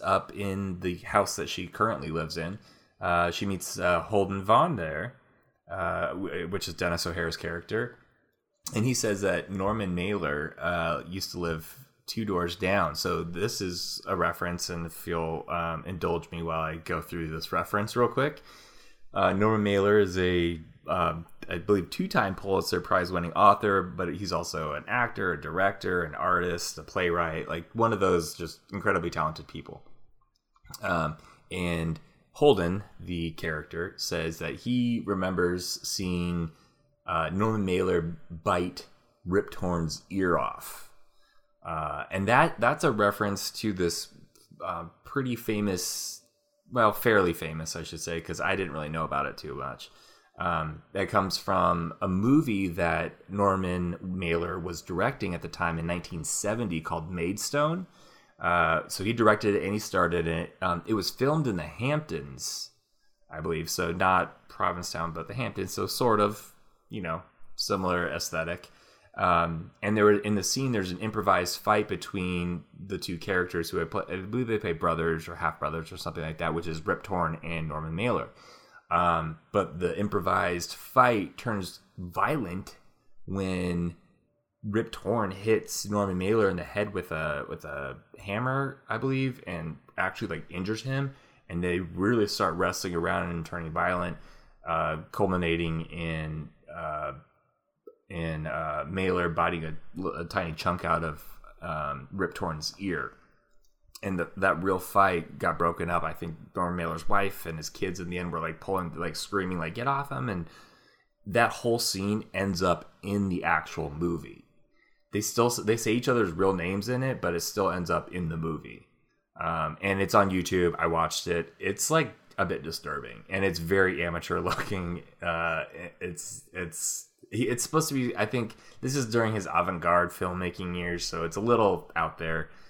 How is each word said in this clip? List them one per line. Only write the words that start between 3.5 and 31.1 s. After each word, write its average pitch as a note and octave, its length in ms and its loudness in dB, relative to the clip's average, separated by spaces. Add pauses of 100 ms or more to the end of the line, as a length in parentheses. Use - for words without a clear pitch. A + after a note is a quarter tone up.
uh, F2 240 4
Holden G2 400 0
Vaughn B2+ 340 6
there, E2 400 -4 (540)
uh, F2 380 -2
w-, F2 400 -4
which F#2 180 -4
is F2 80 -8
Dennis E2+ 320 -2
O'Hare's E2+ 300 -2
character. G#2+ 600 -6 (800)
And A2 100 2
he B2+ 80 4
says G#2+ 280 0
that F2+ 300 0
Norman G2 440 0
Mailer, F2 640 -2
uh, E2 500 0
used F#2 220 -6
to F2 80 -8
live E2 400 -4 (280)
two - 180 -4
doors F2 320 0
down. F#2 400 2
So F2 260 0
this F2 380 -2
is F2 460 -4
a F2+ 100 0
reference, F2 520 -2
and E2+ 180 -6
if - 200 -12
you'll, E2 420 -2
um, E2 380 -4
indulge E2+ 460 -2
me E2+ 100 -6
while D#2+ 200 -2
I D#2+ 140 -4
go E2 240 -4
through E2 280 -6
this D#2 240 -6
reference G#2 420 -2
real A#2+ 140 4
quick. C#3+ 340 0 (720)
Uh, F#2+ 180 4
Norman G#2+ 300 4
Mailer G2+ 380 8
is F#2 180 2
a, F2 420 4 (260)
um, E2 400 0 (220)
I F2+ 100 -4
believe, G2 300 2
two-time C#3+ 460 0
Pulitzer F#2 460 0
Prize F2+ 300 2
winning E2+ 220 -2
author, G2+ 500 6
but F2 320 -4
he's F2+ 180 -4
also E2 400 -2
an D2+ 140 -6
actor, G2+ 460 0
a D#2+ 80 -4
director, F2+ 640 0
an D#2 120 -6
artist, F2 640 0
a D#2+ 60 -12
playwright, E2+ 680 0
like, E2 240 -6
one A2+ 220 2
of G2 60 -2
those F2+ 340 4
just - 260 -10 (120)
incredibly F#2+ 360 0
talented D#2 400 -4
people. - 340 -12 (1000)
Um, E2 340 0 (340)